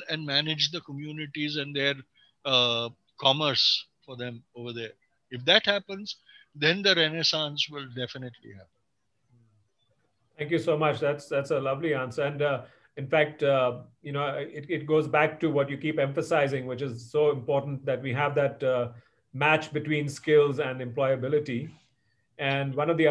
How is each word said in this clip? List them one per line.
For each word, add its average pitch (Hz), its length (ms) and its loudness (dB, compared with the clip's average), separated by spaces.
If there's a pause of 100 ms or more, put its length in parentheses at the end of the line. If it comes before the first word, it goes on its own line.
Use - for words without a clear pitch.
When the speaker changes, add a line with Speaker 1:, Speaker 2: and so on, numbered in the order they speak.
(100)
Speaker 1:
and 160 160 -4
manage 147 440 0
the 170 120 -8
communities 151 760 -8
and 143 180 -6
their, 139 200 0 (500)
uh, 123 440 2 (300)
commerce 139 680 2 (180)
for 131 120 -16
them 120 260 -8 (120)
over 120 180 -10
there. 113 220 -10 (360)
If 123 160 -10
that 190 180 6
happens, 202 520 -4 (380)
then 160 280 2
the 190 120 4
renaissance 156 760 0
will 143 180 -10 (140)
definitely 120 500 -10
happen. 95 260 -20 (1600)
Speaker 2:
Thank 147 120 -6
you 165 80 2
so 160 180 2
much. 151 240 2
That's, 143 280 0
that's 139 300 -2
a - 20 0
lovely 139 340 0
answer. 127 280 -2
And, 143 200 -2
uh, 143 200 0 (340)
in 139 120 -6
fact, 151 340 2
uh, 131 360 4 (240)
you 143 100 -10
know, 143 140 -2 (320)
it, 143 100 -12
it 156 180 -4
goes 156 220 4
back 151 320 2
to 160 100 2
what 139 200 2
you 143 60 -4
keep 151 220 -2
emphasizing, 139 680 0
which 127 160 -6
is 127 120 -6 (200)
so 151 160 4
important 139 560 -2
that 127 160 0
we 131 100 -4
have 143 240 0
that, 143 260 0
uh, 127 260 2 (440)
match 156 400 2
between 147 360 -2
skills 147 520 4
and 131 200 -4
employability. 131 800 0 (800)
And 139 360 0
one 151 160 2
of 165 60 2
the 156 140 6